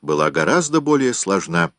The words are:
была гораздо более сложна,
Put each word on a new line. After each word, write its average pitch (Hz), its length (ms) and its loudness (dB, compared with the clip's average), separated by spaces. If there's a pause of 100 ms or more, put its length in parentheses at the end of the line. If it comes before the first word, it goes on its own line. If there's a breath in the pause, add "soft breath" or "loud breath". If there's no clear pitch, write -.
была 76 280 0
гораздо 147 520 0
более 139 320 2
сложна, 85 640 -2